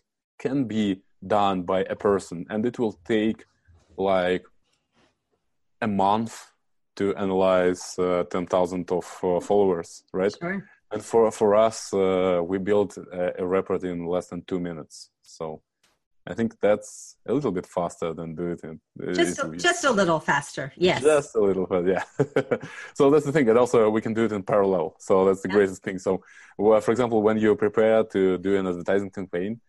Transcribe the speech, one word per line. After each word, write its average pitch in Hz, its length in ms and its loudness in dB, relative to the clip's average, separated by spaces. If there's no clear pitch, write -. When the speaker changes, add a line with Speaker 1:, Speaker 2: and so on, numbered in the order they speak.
Speaker 1:
can 135 220 -2
be 104 360 -2
done 95 240 0
by 95 160 -2
a - 0 -
person, 92 560 -2
and 107 140 -4
it - 140 -4
will 110 140 -2
take, 110 340 0
like, 92 460 0
a 113 60 -2
month 104 460 0
to 101 200 -2
analyze, 95 680 2
uh, 90 300 0
ten 90 160 -4
thousand 90 460 -2
of, 87 140 -2
uh, 90 160 0
followers, 95 640 0
right? 92 280 -2
Speaker 2:
Sure. 185 220 -8
Speaker 1:
And 107 120 -8
for, 113 280 2
for 104 240 2
us, 110 380 2
uh, 92 500 2
we 95 140 -4
built 101 400 0
a, 90 440 -6
a 92 40 -4
report 92 380 -2
in 87 220 -6
less 87 220 -4
than 87 160 -12
two 92 160 -6
minutes. 85 500 -12
So 78 400 -14
I 87 60 -10
think 113 260 -4
that's - 560 -2
a 107 80 -2
little 135 180 0
bit 87 140 -6
faster 85 480 -6
than 82 220 -10
do 87 160 -6
it 80 120 -8
in, 80 160 -14
uh, 92 120 -6
Speaker 2:
Just - 260 0
a, - 40 -6
Speaker 1:
interviews. 160 200 -10
Speaker 2:
just 349 220 0
a 269 60 2
little 175 280 0
faster, 143 560 -4
yes. 160 260 0
Speaker 1:
Just 143 340 2
a 113 40 2
little 92 260 2
bit, 90 200 -2
yeah. 87 80 -4
<laughs> - 720 -4
So - 160 4
that's 147 160 4
the 139 60 -2
thing. 139 180 2
And 110 80 6
also 117 320 4
we 110 120 0
can 113 120 -4
do 113 120 2
it 107 80 -2
in 98 100 -4
parallel. 95 560 2
So 95 260 4
that's 95 160 2
the 95 80 -6
Speaker 2:
Yeah. 95 60 -2
Speaker 1:
greatest 95 260 2
thing. 95 160 -8
So, 95 140 -4
well, 107 240 4
for 120 100 0
example, 113 360 2
when 110 100 2
you 107 180 4
prepare 110 480 2
to 95 340 0
do 98 220 0
an 92 80 -2
advertising 95 440 -2
campaign 95 580 -8